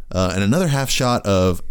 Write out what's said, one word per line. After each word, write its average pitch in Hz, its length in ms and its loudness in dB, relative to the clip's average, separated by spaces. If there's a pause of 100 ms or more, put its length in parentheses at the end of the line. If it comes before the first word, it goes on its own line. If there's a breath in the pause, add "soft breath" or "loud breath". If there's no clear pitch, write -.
(120 soft breath)
Uh, 92 220 0
and 98 100 -2
another 160 240 2
half 135 220 0
shot 123 360 0
of 92 440 2